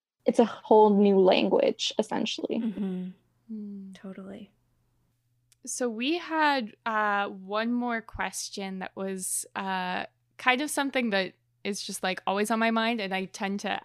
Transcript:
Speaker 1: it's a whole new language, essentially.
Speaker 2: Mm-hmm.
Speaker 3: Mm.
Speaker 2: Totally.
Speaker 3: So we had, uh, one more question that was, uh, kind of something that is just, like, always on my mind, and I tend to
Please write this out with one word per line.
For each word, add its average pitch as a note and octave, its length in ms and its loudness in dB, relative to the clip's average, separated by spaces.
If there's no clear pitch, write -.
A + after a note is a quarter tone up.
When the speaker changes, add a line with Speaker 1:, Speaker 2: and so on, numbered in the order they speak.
Speaker 1:
it's B3 140 6
a A#3 60 6
whole G#3+ 500 6
new G3+ 240 6
language, - 800 4
essentially. - 640 -4
Speaker 2:
Mm-hmm. F#3+ 480 -4
Speaker 3:
Mm. G3+ 420 -12
Speaker 2:
Totally. G3 580 -16
Speaker 3:
So B3 240 -4
we B3 300 -2
had, D4+ 560 0
uh, G#3 440 0
one G#3 440 -4
more A#3+ 280 -2
question F#3+ 760 -8
that - 160 -10
was, F#3+ 500 -6
uh, F#3 500 -4
kind B3+ 240 4
of D4+ 80 -2
something C4+ 420 0
that F#3+ 220 0
is G3+ 180 -6
just, - 220 -8
like, F#3 240 -2
always G3+ 240 0
on A3+ 80 2
my A3+ 100 2
mind, A3+ 320 0
and F#3+ 120 -4
I F#3+ 120 -2
tend G3 360 -6
to G3 240 -2